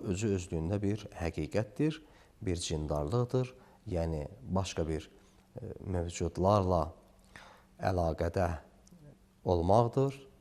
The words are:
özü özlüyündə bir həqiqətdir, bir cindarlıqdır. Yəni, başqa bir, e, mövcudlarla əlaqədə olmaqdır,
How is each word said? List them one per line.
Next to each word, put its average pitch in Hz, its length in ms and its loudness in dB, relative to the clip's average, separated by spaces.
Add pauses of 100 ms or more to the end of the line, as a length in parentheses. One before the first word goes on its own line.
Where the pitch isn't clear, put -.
özü 101 300 0
özlüyündə 90 440 -2
bir 104 220 -2 (160)
həqiqətdir, 95 800 -2 (420)
bir 92 140 0
cindarlıqdır. 82 1000 0 (340)
Yəni, 82 400 -2 (140)
başqa 90 460 -2
bir, 78 220 -4 (520)
e, - 120 -10 (100)
mövcudlarla 90 1000 2 (1000)
əlaqədə 85 680 2 (960)
olmaqdır, 117 720 4 (260)